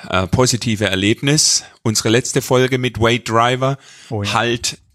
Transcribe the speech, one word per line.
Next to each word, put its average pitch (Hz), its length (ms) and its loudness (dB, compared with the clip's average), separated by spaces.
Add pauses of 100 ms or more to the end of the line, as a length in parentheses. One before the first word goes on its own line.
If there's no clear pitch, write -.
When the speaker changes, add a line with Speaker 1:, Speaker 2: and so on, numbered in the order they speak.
Speaker 1:
äh, 92 180 0
positive 113 640 0
Erlebnis. 107 720 0 (200)
Unsere 113 260 0
letzte 123 320 0
Folge 127 360 2
mit 123 220 -4
Wade 117 220 2
Driver 127 560 0 (320)
Speaker 2:
Oh 104 140 -4
ja. 104 100 -4
Speaker 1:
hallt 120 460 -2 (160)